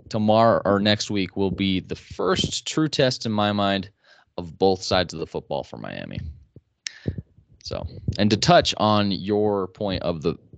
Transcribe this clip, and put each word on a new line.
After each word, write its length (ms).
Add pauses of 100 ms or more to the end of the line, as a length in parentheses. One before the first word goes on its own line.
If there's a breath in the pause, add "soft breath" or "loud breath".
tomorrow 560
or 160
next 300
week 260
will 140
be 300
the 140
first 720
true 220
test 380
in 60
my 200
mind 380 (480 soft breath)
of 200
both 240
sides 300
of 80
the 60
football 360
for 140
Miami. 420 (1400 loud breath)
So, 240 (320)
and 120
to 80
touch 400
on 320
your 580
point 340
of 200
the 140 (220)